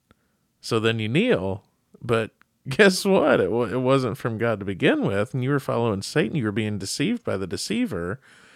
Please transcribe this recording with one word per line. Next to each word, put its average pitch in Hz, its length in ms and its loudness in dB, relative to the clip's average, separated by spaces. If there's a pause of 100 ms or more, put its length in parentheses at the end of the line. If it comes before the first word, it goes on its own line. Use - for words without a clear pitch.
(600)
So 113 200 -2
then 113 180 2
you 107 100 -2
kneel, 113 560 0 (360)
but 113 300 -2 (200)
<laughs> - 180 -18
guess 190 360 4
what? 208 360 4
It 90 100 0
wa-, 117 140 0
it 113 160 -2
wasn't 127 380 2
from 113 200 -4
God 110 220 0
to 101 60 -10
begin 156 360 2
with, 110 320 0
and 127 80 -2
you 131 80 0
were 139 100 2
following 117 420 -2
Satan. 185 340 -2
You 123 80 -2
were 107 80 0
being 104 260 -2
deceived 156 460 -4
by 104 120 -4
the 95 100 -4
deceiver. 104 720 -4 (360)